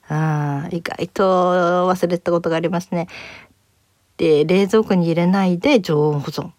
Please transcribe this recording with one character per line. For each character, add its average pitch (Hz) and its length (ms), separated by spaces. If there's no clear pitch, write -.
あ 151 600
ー、 185 40
意 170 60
外 - 260
と - 160
忘 185 200
れ 175 100
た 175 140
こ 170 100
と 175 80
が 165 60
あ 165 40
り 170 80
ま 175 140
す - 100
ね。 170 160
で、 156 260
冷 185 240
蔵 220 160
庫 208 120
に 175 100
入 165 100
れ 175 120
な 190 180
い 175 140
で 269 200
常 151 300
温 147 100
保 135 120
存。 - 280